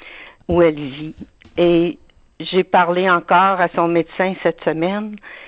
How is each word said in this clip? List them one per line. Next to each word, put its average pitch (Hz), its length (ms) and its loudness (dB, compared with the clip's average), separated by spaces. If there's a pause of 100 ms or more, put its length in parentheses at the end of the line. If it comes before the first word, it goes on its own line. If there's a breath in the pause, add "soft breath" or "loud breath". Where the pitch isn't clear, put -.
(500 loud breath)
où 175 120 2
elle 160 140 4
vit. 147 400 -12 (420)
Et 175 400 2 (420)
j'ai 180 240 -2
parlé 180 460 0
encore 185 520 2
à 170 140 0
son 170 120 0
médecin 170 460 -2 (100)
cette 170 200 -2
semaine. 196 520 -4 (320 loud breath)